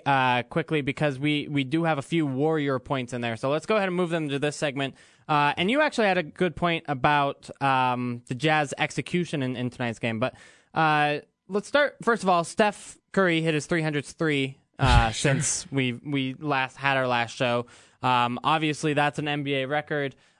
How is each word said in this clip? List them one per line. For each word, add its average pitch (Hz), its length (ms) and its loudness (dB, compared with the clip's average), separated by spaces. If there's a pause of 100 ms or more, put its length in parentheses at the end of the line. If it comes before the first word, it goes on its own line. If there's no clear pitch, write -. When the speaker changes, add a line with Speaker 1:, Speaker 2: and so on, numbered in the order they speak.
Speaker 1:
uh, 127 340 4
quickly 156 400 -2
because 135 380 -2
we, 147 280 -2
we 143 160 0
do 151 200 -2
have 160 160 0
a - 20 -6
few 165 240 0
Warrior 143 540 0
points 127 340 -4
in 120 80 -6
there. 117 140 -2
So 135 160 -2
let's 151 160 -2
go 220 80 2
ahead 196 120 0
and 180 80 -2
move 180 140 0
them 160 200 -2
to 139 100 -4
this 143 160 -2
segment. 139 400 -4 (340)
Uh, 147 260 4
and 180 140 0
you 277 120 2
actually 247 260 2
had 185 100 4
a 180 60 -2
good 156 320 -2
point 170 320 -2
about, 143 600 2 (140)
um, 127 680 0
the 143 60 -6
Jazz 151 460 0
execution 156 640 -2
in, 127 120 -4
in 123 140 -4
tonight's 117 300 -6
game. 113 200 -2
But, 127 140 -2 (400)
uh, 151 460 2 (280)
let's 196 200 -4
start, 285 340 2
first 226 220 0
of 190 60 0
all, 175 140 4
Steph - 540 -2 (140)
Curry 175 300 2
hit 160 120 0
his 147 140 -2
three 170 160 0
hundredth 147 300 -4
three, 139 440 -2 (220)
uh, 120 320 6
Speaker 2:
<laughs> - 0 -
Sure. 139 240 0
Speaker 1:
since - 360 -4
we, 131 220 0
we 131 460 -4
last 135 360 -2
had 139 220 0
our 131 100 0
last 120 280 -2
show. 120 320 -2 (340)
Um, 123 420 2
obviously, 151 520 0
that's 147 240 0
an 147 80 -4
N 147 160 -2
B 139 140 -2
A 131 100 -2
record. 147 480 -4 (240)